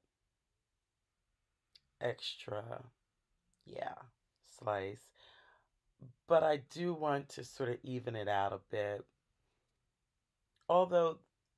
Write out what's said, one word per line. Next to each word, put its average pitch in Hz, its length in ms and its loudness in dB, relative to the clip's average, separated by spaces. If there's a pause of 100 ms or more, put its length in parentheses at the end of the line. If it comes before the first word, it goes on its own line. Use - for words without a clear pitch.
(2000)
extra, - 840 -6 (840)
yeah, - 300 -8 (640)
slice. 104 500 -4 (1160)
But 160 160 6
I 151 140 4 (120)
do 175 240 -4
want 147 360 -2
to 131 160 -10
sort 123 240 -4
of 120 140 -4
even 120 340 -6
it 104 100 -4
out 98 240 2
a 98 80 -4 (100)
bit. 104 360 -4 (1600)
Although 175 520 6 (380)